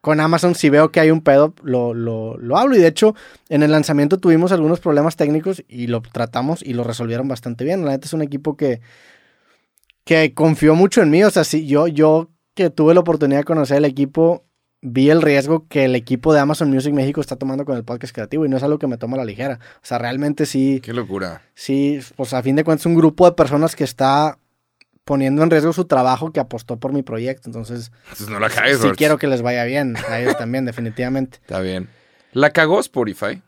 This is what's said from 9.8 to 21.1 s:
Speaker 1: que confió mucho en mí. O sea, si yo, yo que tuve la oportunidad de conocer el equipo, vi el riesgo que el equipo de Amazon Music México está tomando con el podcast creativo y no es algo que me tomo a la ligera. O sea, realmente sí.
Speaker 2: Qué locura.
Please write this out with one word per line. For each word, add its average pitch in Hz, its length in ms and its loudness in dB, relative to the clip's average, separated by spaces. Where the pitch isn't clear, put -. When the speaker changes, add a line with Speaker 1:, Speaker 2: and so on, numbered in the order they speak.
Speaker 1:
que 160 300 2
confió 156 400 4
mucho 190 280 4
en 156 80 4
mí. 165 140 4
O 208 60 4
sea, 175 140 0
si 156 220 -4
yo, 147 200 2
yo 156 440 2
que 180 160 0
tuve 160 240 4
la 180 60 6
oportunidad 147 400 0
de 143 40 -2
conocer 143 340 0
el 147 60 2
equipo, 147 600 0
vi 131 300 0
el 160 120 4
riesgo 151 460 0
que 143 160 0
el 127 100 0
equipo 127 400 0
de 147 60 4
Amazon 151 300 0
Music 135 220 -2
México 143 280 -2
está 135 160 -8
tomando 135 280 -6
con 135 120 -6
el 117 80 -10
podcast 123 300 -12
creativo 139 300 -4
y 143 40 -2
no 135 80 -2
es 127 80 -2
algo 147 160 -2
que 147 80 -4
me 120 100 -6
tomo 120 160 -8
a 135 60 -6
la 127 40 -6
ligera. 117 360 -8
O - 100 -20
sea, 123 120 -6
realmente 139 480 -4
sí. 135 360 0
Speaker 2:
Qué 113 100 -12
locura. 95 500 -8